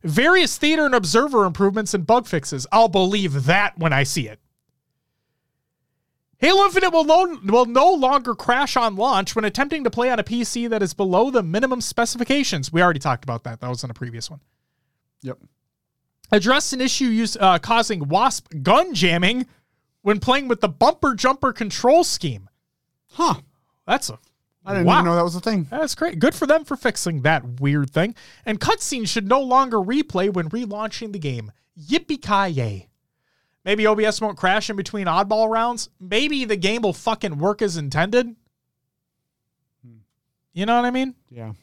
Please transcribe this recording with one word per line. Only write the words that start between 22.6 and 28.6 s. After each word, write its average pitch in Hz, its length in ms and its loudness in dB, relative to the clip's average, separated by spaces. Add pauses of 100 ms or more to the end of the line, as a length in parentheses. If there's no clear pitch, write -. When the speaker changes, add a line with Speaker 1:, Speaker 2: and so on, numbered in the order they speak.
Speaker 2:
Huh. 311 220 0 (520)
Speaker 1:
That's 240 220 -2
a 107 100 -12 (460)
Speaker 2:
I 196 80 -8
didn't 185 140 0
Speaker 1:
wow. 180 80 6
Speaker 2:
even 160 100 4
know 170 120 2
that 170 80 2
was 175 120 -4
a 180 40 -6
thing. 196 280 -2
Speaker 1:
That's 294 260 -4
great. 320 260 -4
Good 285 140 2
for 294 120 -4
them 302 180 2
for 285 100 -6
fixing 170 460 -4
that 127 400 -2
weird 143 300 0
thing. 202 240 -2 (320)
And 214 120 -4
cutscenes 285 520 -2